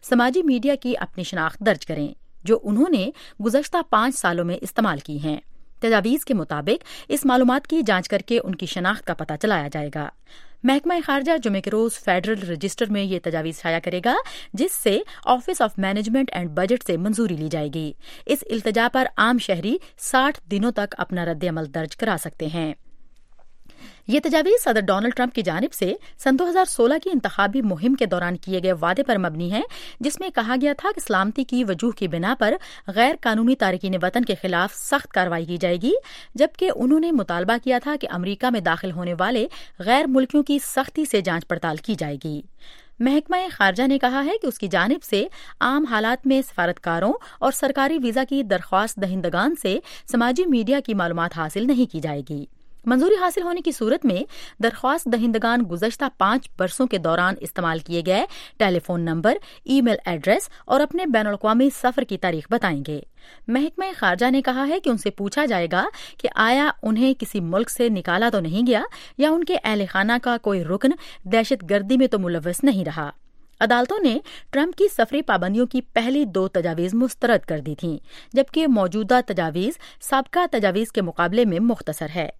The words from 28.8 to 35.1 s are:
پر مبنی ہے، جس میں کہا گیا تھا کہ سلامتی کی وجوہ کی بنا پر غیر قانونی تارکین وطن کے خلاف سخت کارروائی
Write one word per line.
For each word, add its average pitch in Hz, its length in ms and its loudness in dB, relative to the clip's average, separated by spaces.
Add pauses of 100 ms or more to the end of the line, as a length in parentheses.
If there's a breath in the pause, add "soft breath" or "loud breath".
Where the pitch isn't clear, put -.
پر 233 140 2
مبنی 175 340 -2
ہے، 220 100 -2 (380 loud breath)
جس 277 200 -2
میں 370 160 -6
کہا 233 260 0
گیا 285 160 2
تھا 381 180 -2
کہ - 60 -8
سلامتی 208 420 0
کی 247 200 0
وجوہ 208 280 0
کی 196 160 -4
بنا 170 320 -2
پر 214 140 4 (340 loud breath)
غیر 233 340 4
قانونی 226 340 2
تارکین 185 460 0
وطن 233 240 0
کے 190 160 0
خلاف 180 320 0
سخت - 360 -4
کارروائی 170 360 0